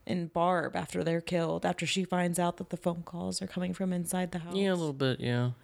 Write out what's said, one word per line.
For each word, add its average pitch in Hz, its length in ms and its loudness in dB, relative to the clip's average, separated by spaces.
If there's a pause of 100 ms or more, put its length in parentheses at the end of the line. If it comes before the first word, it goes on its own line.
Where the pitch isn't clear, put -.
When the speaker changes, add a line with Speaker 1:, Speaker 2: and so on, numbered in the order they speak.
Speaker 1:
and 175 280 -2
Barb 175 420 2
after 180 300 -2
they're 165 160 2
killed, 165 460 0
after 175 200 0
she 190 160 0
finds 175 380 2
out 175 160 2
that - 140 -8
the 175 60 -4
phone 170 280 -2
calls 180 360 -4
are 190 60 -6
coming 180 260 -4
from 185 200 -2
inside 180 400 -2
the 175 80 -4
house. 170 160 -10
Speaker 2:
Yeah, 196 160 4
a - 20 4
little 165 200 0
bit, 135 260 2
yeah, 123 300 2 (120)